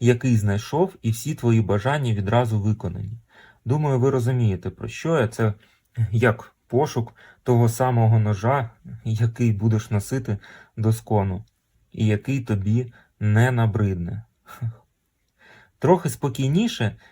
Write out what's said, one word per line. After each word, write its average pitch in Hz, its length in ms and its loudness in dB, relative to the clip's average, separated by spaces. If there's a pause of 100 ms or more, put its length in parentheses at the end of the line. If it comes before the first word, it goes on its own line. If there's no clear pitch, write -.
який 120 360 4
знайшов 107 680 0
і 113 80 0
всі 139 240 -6
твої 117 260 2
бажання 113 540 0
відразу 107 460 0
виконані. 104 580 -4 (460)
Думаю, 143 340 0
ви 131 120 2
розумієте, 117 600 0
про - 180 -10
що 160 300 -2
я. 107 100 2
Це 107 260 0 (560)
як 113 440 -4 (120)
пошук 123 480 -4 (280)
того 120 260 2
самого 113 500 2
ножа, 113 520 0 (340)
який 113 480 0
будеш 107 380 -2
носити 110 480 -4 (380)
до 110 160 2
скону, 98 520 -2 (480)
і 110 140 0
який 113 340 0
тобі 110 520 -2 (280)
не 110 300 4
набридне. 104 720 0 (1600)
Трохи 170 300 4
спокійніше 135 880 0 (160)